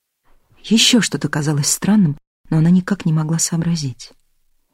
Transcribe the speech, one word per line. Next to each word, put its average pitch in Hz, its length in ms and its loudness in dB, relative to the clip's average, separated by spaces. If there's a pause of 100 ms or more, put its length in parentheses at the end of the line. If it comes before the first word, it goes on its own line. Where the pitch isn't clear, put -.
(640)
Еще 220 380 2
что-то - 280 -4
казалось 147 420 -2
странным, 185 460 2 (320)
но 160 80 0
она 160 120 4
никак 185 360 0
не 160 80 0
могла 160 260 -2
сообразить. 165 720 -4 (600)